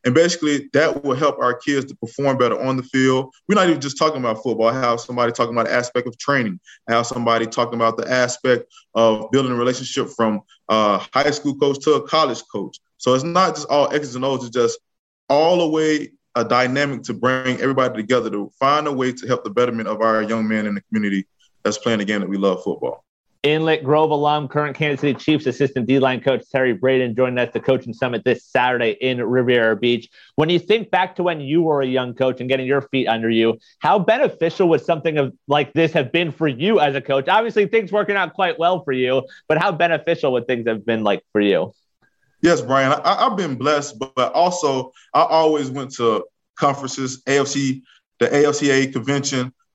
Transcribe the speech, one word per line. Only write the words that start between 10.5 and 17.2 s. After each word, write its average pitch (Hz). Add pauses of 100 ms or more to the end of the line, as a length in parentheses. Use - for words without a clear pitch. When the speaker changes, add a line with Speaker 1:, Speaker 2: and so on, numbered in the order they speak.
Speaker 1:
a 104
high 147
school 143
coach 139
to 151
a -
college 147
coach. - (160)
So -
it's 131
not 170
just 151
all 143
X's 143
and 127
O's. 131
It's 117
just 117 (520)
all 160
the 170
way 156 (240)
a 117
dynamic 127
to 117
bring 127